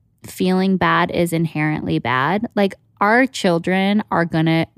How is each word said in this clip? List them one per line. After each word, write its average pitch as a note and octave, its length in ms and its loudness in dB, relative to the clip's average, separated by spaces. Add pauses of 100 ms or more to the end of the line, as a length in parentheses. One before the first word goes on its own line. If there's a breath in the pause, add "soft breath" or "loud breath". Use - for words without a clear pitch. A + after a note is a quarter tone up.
(240)
feeling F#3 520 0
bad E3+ 340 2
is F3 220 -2
inherently D#3 680 -2
bad. D3 560 -2
Like, G3 200 0 (260)
our A#3 260 4
children F#3+ 840 0
are E3+ 140 2
gonna, E3 420 0 (120)